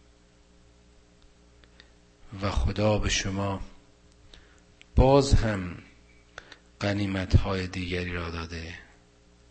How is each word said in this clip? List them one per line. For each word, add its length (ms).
و 100
خدا 460
به 120
شما 520
باز 380
هم 440
غنیمت‌های 840
دیگری 460
را 160
داده 440